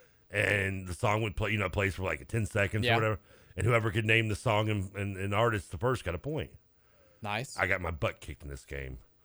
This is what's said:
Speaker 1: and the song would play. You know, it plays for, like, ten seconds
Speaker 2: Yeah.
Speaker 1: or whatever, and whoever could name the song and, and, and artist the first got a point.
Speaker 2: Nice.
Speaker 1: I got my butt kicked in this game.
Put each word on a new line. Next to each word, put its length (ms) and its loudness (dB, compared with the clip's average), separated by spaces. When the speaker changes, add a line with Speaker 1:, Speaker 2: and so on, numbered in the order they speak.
Speaker 1:
and 560 0
the 80 -6
song 280 2
would 140 -2
play. 140 0
You 80 0
know, 80 0
it 60 -2
plays 220 2
for, 80 -6
like, 260 -2
ten 180 0
seconds 380 0
Speaker 2:
Yeah. 80 4
Speaker 1:
or 40 6
whatever, 240 2
and 100 0
whoever 240 4
could 140 0
name 240 4
the 80 -2
song 320 2
and, 260 0
and, 220 -6
and 180 -2
artist 360 2
the 80 -10
first 260 0
got 100 -2
a 40 -2
point. 320 -6
Speaker 2:
Nice. 380 -4
Speaker 1:
I 80 2
got 140 2
my 100 -2
butt 300 -2
kicked 220 -12
in 60 -10
this 160 -10
game. 340 -10